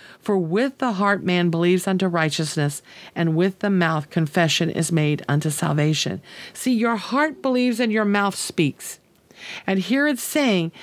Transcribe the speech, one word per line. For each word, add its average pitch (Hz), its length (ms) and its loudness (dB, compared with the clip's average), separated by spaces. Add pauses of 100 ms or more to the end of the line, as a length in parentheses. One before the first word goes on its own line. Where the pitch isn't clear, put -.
(200)
For 202 180 0
with 196 400 -2
the 247 140 -2
heart 202 320 0
man 175 260 2
believes 175 380 2
unto 190 180 0
righteousness, 156 760 -2 (320)
and 165 200 0
with 185 240 2
the 202 120 -2
mouth 160 400 0
confession 160 600 0
is 160 220 -2
made 151 360 2
unto 151 220 0
salvation. 151 720 0 (300)
See, - 200 -2
your 233 220 0
heart 269 480 -2
believes 247 380 2
and 233 100 2
your 214 140 2
mouth 202 320 2
speaks. - 640 -4 (640)
And 190 140 0
here 269 260 0
it's 285 160 -2
saying 196 480 0 (120)